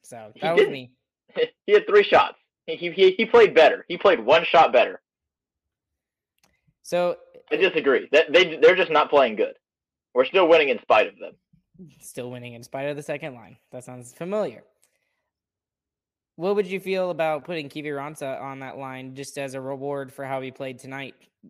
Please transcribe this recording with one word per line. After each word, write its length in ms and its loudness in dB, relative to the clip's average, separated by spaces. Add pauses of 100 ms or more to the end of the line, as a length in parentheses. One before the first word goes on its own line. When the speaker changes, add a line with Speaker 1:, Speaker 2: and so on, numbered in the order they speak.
Speaker 1:
So 320 -20
Speaker 2:
He 80 -20
Speaker 1:
that 120 -2
was 80 4
Speaker 2:
didn't. 120 2
Speaker 1:
me. 180 -14 (440)
Speaker 2:
<laughs> 320 -6
He 60 0
had 120 6
three 180 4
shots. 340 2 (300)
He, 100 -8
he, 140 -8
he, 200 4
he 140 -2
played 280 6
better. 360 4
He 80 -8
played 240 4
one 240 4
shot 260 4
better. 300 2 (1800)
Speaker 1:
So 340 -4 (340)
Speaker 2:
I 40 -4
disagree. 560 0
That, 200 2
they, 260 2
they're 180 6
just 160 -2
not 180 0
playing 260 2
good. 180 -4 (600)
We're 120 2
still 220 2
winning 220 4
in 120 -2
spite 260 2
of 100 -16
them. 160 -20 (640)
Speaker 1:
Still 300 -14
winning 240 -16
in 100 -20
spite 240 -10
of 80 -8
the 80 -14
second 320 -12
line. 220 -20 (140)
That 120 -16
sounds 300 -20
familiar. 500 -8 (1700)
What 200 -4
would 120 -2
you 120 -8
feel 300 -4
about 360 -4
putting 240 -10
Kiviranta 720 -10
on 180 -14
that 180 -16
line 380 -16
just 220 -16
as 160 -10
a 80 -10
reward 500 -10
for 140 -16
how 160 -8
he 100 -12
played 280 -14
tonight 360 -16 (340)